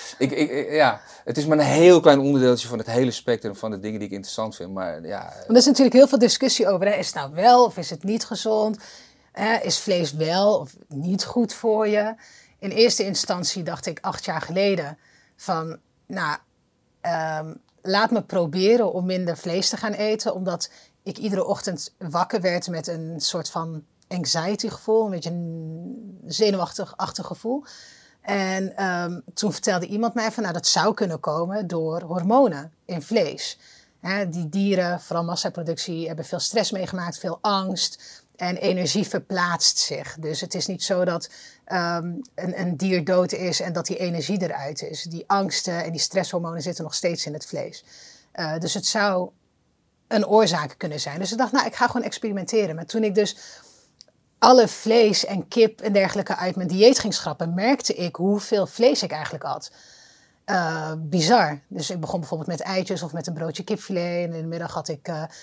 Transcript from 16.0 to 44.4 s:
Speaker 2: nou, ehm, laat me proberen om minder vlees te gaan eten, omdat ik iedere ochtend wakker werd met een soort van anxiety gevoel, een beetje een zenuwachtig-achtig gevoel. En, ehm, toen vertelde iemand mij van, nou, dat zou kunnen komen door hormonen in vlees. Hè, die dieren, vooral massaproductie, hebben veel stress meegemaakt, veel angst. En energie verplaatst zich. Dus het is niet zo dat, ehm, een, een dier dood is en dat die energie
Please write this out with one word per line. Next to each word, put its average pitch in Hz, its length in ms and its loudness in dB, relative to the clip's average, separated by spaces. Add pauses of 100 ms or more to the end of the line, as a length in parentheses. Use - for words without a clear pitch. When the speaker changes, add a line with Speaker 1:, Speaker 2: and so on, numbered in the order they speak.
Speaker 2:
nou, 160 300 -4 (640)
ehm, 160 540 -4 (280)
laat 202 280 2
me 226 120 0
proberen 185 680 2
om 180 140 -2
minder 180 300 -2
vlees 175 320 -2
te 226 80 -4
gaan 214 160 -4
eten, 214 420 -2
omdat 180 360 -4 (320)
ik - 160 -10
iedere 196 260 -2
ochtend 196 540 -4
wakker 175 420 -2
werd 175 280 -2
met 160 180 -6
een 165 340 -8
soort - 300 -4
van 165 340 -8 (240)
anxiety 180 600 -2
gevoel, 220 360 2
een 208 60 -4
beetje 170 200 -6
een 170 960 -10
zenuwachtig-achtig 185 1000 -2
gevoel. 254 380 -6 (560)
En, 190 560 -2
ehm, 175 440 -4 (140)
toen 208 180 -2
vertelde 180 340 0
iemand 226 280 -2
mij 226 180 -2
van, 226 100 -4
nou, 180 120 -4
dat 165 120 -4
zou 185 280 4
kunnen 170 260 -4
komen 175 460 -2
door 165 360 -4
hormonen 175 720 2 (120)
in 170 180 -8
vlees. 165 560 -2 (420)
Hè, 190 280 -2
die 165 200 -6
dieren, 180 520 0
vooral 170 240 -4
massaproductie, 170 800 -4
hebben 160 180 -8
veel 180 160 -6
stress 214 300 0
meegemaakt, 180 480 -6
veel 165 220 -6
angst. 190 840 -2 (140)
En 180 200 -4
energie 185 520 0
verplaatst 175 680 -2
zich. - 420 -6
Dus 156 200 -6
het - 140 -8
is 170 120 -4
niet 185 160 -6
zo 180 220 2
dat, 170 260 -2 (340)
ehm, 170 480 -4 (220)
een, 180 260 -6
een 180 160 -2
dier 185 280 0
dood 180 280 2
is 175 280 -2
en 175 120 -6
dat 165 140 -4
die 185 100 -4
energie 175 460 -2